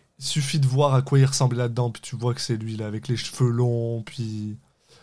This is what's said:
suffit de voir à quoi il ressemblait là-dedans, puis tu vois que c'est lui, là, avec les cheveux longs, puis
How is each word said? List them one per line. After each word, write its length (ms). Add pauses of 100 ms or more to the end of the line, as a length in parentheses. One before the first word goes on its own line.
(180)
suffit 420
de 60
voir 300
à 80
quoi 160
il 60
ressemblait 340
là-dedans, 320
puis 100
tu 140
vois 180
que 80
c'est 160
lui, 200
là, 100
avec 200
les 80
cheveux 360
longs, 500
puis 560 (460)